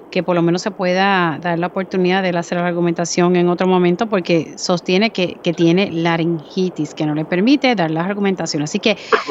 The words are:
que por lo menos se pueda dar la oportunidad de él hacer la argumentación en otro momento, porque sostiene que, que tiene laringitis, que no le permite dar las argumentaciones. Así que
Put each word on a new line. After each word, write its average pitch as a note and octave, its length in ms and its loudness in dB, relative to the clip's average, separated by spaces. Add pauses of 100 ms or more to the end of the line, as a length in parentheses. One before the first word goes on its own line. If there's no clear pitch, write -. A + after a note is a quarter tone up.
(120)
que - 120 -2
por F3 120 0
lo E3+ 60 2
menos E3+ 200 2
se G#3+ 100 -4
pueda F#3 680 0
dar F3 180 -2
la E3+ 100 -2
oportunidad F#3 540 0
de F#3 80 0
él F3 80 -2
hacer E3+ 200 -4
la F3 100 0
argumentación F3 720 0
en F3 100 4
otro F3+ 180 0
momento, F3+ 420 2
porque F3 500 0
sostiene F#3 540 0
que, F3+ 240 -2
que - 180 -2
tiene F3 360 4
laringitis, E3 1040 -2
que D#3 120 -4
no D3+ 100 0
le D#3 80 -2
permite B3 520 2
dar E3 160 0
las D#3+ 140 -2
argumentaciones. F#3 640 -2
Así G#3 100 -4
que G#3 180 0 (340)